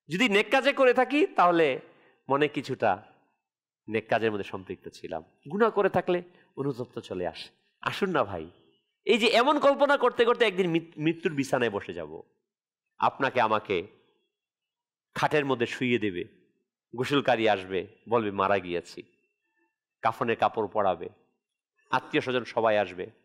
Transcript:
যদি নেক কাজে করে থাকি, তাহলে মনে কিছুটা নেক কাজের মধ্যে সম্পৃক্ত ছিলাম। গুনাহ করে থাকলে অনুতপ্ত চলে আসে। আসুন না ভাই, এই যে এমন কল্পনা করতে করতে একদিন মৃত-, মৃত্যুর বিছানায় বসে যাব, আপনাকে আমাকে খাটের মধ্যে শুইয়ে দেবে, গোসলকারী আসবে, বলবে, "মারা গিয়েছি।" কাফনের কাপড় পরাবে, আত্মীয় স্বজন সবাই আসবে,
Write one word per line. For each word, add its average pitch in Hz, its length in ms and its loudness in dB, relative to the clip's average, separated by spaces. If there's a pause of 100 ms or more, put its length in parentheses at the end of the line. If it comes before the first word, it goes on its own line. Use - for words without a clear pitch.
যদি 185 200 0
নেক 208 220 2
কাজে 269 220 2
করে 254 220 4
থাকি, 254 320 2
তাহলে 170 540 2 (480)
মনে 139 200 2
কিছুটা 113 540 -2 (840)
নেক 107 200 -4
কাজের 113 240 0
মধ্যে 101 120 -6
সম্পৃক্ত 92 440 -12
ছিলাম। - 360 -10 (280)
গুনাহ 208 180 4
করে 202 180 2
থাকলে 180 340 -2 (340)
অনুতপ্ত 127 420 -6
চলে 92 280 -6
আসে। - 220 -10 (320)
আসুন 185 280 -4
না 147 160 0
ভাই, 87 260 -8 (540)
এই 233 140 2
যে 214 80 2
এমন 254 340 2
কল্পনা 277 360 4
করতে 240 280 2
করতে 233 200 2
একদিন 185 260 0
মৃত-, 165 260 -2
মৃত্যুর 165 360 -2
বিছানায় 131 380 0
বসে 98 240 -6
যাব, 80 280 -12 (760)
আপনাকে 123 420 0
আমাকে 107 460 0 (1300)
খাটের 147 300 2
মধ্যে 123 220 0
শুইয়ে 120 320 0
দেবে, 101 420 -6 (560)
গোসলকারী 123 520 0
আসবে, 95 380 -2 (220)
বলবে, 110 220 0
"মারা 98 280 2
গিয়েছি।" 87 440 -8 (1000)
কাফনের 113 340 0
কাপড় 107 360 0
পরাবে, 92 360 -2 (800)
আত্মীয় 131 300 -2
স্বজন 123 240 -2
সবাই 110 340 2
আসবে, 92 280 -2 (180)